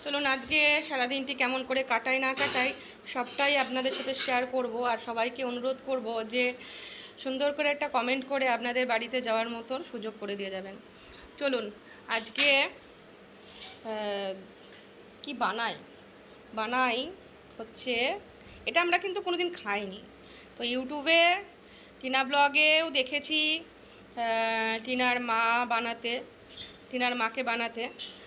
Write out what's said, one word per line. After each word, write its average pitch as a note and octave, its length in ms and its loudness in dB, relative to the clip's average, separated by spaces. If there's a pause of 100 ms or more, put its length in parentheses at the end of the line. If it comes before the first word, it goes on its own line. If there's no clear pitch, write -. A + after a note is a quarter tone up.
চলুন, C#4+ 220 -2
আজকে D4 640 4
সারাদিনটি C4+ 440 0
কেমন C4 300 0
করে C4 200 0
কাটাই C4 360 0
না C4 140 0
কাটাই, C4+ 400 2 (340)
সবটাই C#4 500 0
আপনাদের B3+ 340 0
সাথে C4 240 -4
শেয়ার B3+ 300 0
করব। B3 380 -2
আর A#3+ 140 2
সবাইকে A#3+ 460 -2
অনুরোধ B3 420 -2
করব A#3 420 -2
যে B3 260 0 (720)
সুন্দর C4+ 300 0
করে D4 160 2
একটা C#4+ 180 0
কমেন্ট B3+ 420 0
করে C4+ 200 2
আপনাদের A#3+ 360 2
বাড়িতে A#3 360 0
যাওয়ার A3+ 280 0
মতন A#3 420 -6
সুযোগ A3 280 -6
করে G3+ 160 -6
দিয়ে G3 160 -6
যাবেন। F#3+ 240 -10 (640)
চলুন, B3 340 0 (360)
আজকে, C4+ 560 4
আহ, - 1700 -6 (920)
কি C#4+ 100 -8
বানাই? A3 420 0 (760)
বানাই B3 580 0 (460)
হচ্ছে, B3 600 -2 (460)
এটা E4 160 2
আমরা F4 160 4
কিন্তু F#4+ 240 -2
কোনোদিন F4 320 -2
খাইনি। G3+ 480 -6 (560)
তো A#3+ 60 -6
YouTube-এ C#4 600 2 (760)
টিনা C4+ 220 2
ব্লগেও D4+ 640 6
দেখেছি, C#4+ 500 0 (200)
আহ, A3+ 1300 -2
টিনার B3 360 2
মা A#3 480 2
বানাতে, A#3 540 -2 (640)
টিনার B3 260 0
মাকে A#3 280 -2
বানাতে, A#3 460 -2 (380)